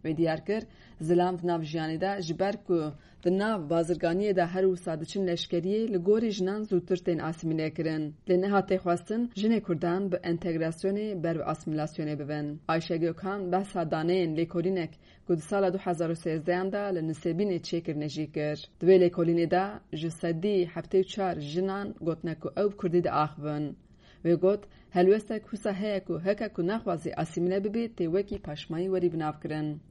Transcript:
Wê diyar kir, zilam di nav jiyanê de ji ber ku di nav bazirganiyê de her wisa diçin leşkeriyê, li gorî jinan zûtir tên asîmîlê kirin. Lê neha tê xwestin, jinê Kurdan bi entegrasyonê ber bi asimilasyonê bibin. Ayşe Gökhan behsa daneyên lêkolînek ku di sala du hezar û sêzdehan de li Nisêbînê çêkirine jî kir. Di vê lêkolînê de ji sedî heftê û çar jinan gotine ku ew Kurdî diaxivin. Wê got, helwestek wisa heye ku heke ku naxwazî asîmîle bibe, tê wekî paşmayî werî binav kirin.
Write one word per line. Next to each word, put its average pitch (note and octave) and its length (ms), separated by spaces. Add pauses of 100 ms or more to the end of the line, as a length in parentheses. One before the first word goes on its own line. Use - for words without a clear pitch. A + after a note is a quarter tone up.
Wê D#3 140
diyar D#3+ 280
kir, A3 180 (380)
zilam F3 380
di E3+ 80
nav E3+ 140
jiyanê D#3+ 400
de G3 200
ji D#3+ 180
ber G3+ 280
ku D#3+ 260 (300)
di F3+ 140
nav G3+ 320
bazirganiyê E3+ 680
de F3 100
her F#3 180
wisa F3 380
diçin F#3+ 260
leşkeriyê, F#3+ 680
li F#3 40
gorî G#3+ 340
jinan G3 320
zûtir F3+ 420
tên E3+ 120
asîmîlê D#3+ 560
kirin. D#3 420 (140)
Lê F3+ 120
neha G3+ 180
tê F#3+ 180
xwestin, F#3 580
jinê G#3+ 260
Kurdan F3 500
bi F3 40
entegrasyonê E3+ 1080
ber E3 160
bi - 40
asimilasyonê D3+ 760
bibin. D3 480
Ayşe E3 300
Gökhan F3 540
behsa F#3+ 300
daneyên E3 560
lêkolînek E3+ 520 (380)
ku F3 100
di D#3 40
sala G3 320
du F#3+ 40
hezar E3+ 320
û E3 60
sêzdehan F3 560
de G3+ 240
li D#3+ 160
Nisêbînê E3+ 480
çêkirine D3+ 500
jî D3+ 220
kir. D3+ 380 (120)
Di E3 40
vê F#3 240
lêkolînê E3+ 420
de F#3+ 460
ji D#3+ 140
sedî F3 640
heftê F3+ 280
û - 40
çar F#3 320
jinan F#3+ 640
gotine D#3+ 380
ku - 180
ew G#3 200
Kurdî F3 260
diaxivin. D3 760 (460)
Wê E3+ 160
got, G3+ 240 (260)
helwestek G#3+ 520
wisa G#3 320
heye G3 300
ku E3 160
heke G3+ 300
ku E3+ 180
naxwazî F3+ 480
asîmîle F3+ 480
bibe, A3+ 220
tê A3+ 200
wekî G3 360
paşmayî D#3+ 440
werî F3+ 280
binav D#3 280
kirin. D3+ 500